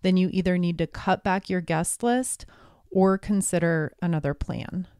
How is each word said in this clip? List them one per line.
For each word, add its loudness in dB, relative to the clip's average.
then 4
you 4
either 0
need 0
to 0
cut -2
back -2
your -2
guest -2
list -2
or 4
consider 0
another 0
plan. -8